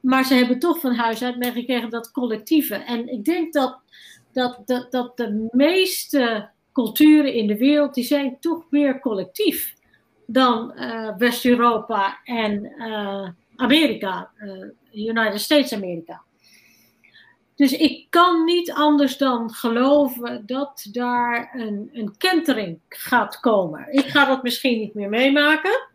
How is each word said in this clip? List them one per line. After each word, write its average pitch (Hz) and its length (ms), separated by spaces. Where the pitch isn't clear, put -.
Maar 262 200
ze 269 100
hebben 247 240
toch 349 220
van 247 140
huis 226 280
uit 247 160
meegekregen 247 520
dat 233 200
collectieve. 240 640
En 240 340
ik 208 160
denk 330 280
dat, 269 260
dat, 247 340
dat, 254 260
dat 247 240
de 220 360
meeste 277 960
culturen 302 640
in 220 120
de 208 120
wereld, 285 360
die 240 100
zijn 277 360
toch 330 300
meer 277 300
collectief 220 760
dan, 233 480
eh, 226 420
West-Europa 233 1080
en, 214 400
eh, 202 500
Amerika, 226 800
eh, 208 120
United 220 320
States 277 320
Amerika. 180 500
Dus 269 160
ik - 380
kan 339 340
niet 349 280
anders 294 440
dan 240 360
geloven 247 960
dat 269 460
daar 240 640
een, 214 380
een 214 260
kentering 254 600
gaat - 520
komen. 185 520
Ik 269 140
ga 285 180
dat 262 180
misschien 240 360
niet 214 160
meer 202 140
meemaken 294 880